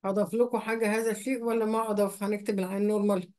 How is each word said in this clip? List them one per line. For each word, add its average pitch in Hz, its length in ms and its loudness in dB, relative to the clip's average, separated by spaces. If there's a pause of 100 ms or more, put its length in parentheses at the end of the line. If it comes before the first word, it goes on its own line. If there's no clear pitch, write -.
أضاف 196 300 0
لكم 240 240 2
حاجة 220 360 0
هذا 226 160 0
الشيء 233 340 -2
ولا 226 200 0
ما 220 260 0
أضاف؟ 202 320 0
هنكتب 208 360 -2
العين 196 300 0
normal. 202 500 2